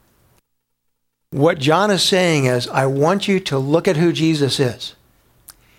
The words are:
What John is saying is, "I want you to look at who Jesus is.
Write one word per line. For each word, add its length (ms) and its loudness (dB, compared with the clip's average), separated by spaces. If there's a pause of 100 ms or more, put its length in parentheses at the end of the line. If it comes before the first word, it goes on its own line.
(1300)
What 280 0
John 320 2
is 120 0
saying 420 2
is, 240 0
"I 160 -2
want 440 0
you 120 2
to 180 0
look 300 0
at 80 0
who 160 2
Jesus 480 0
is. 340 -4 (840)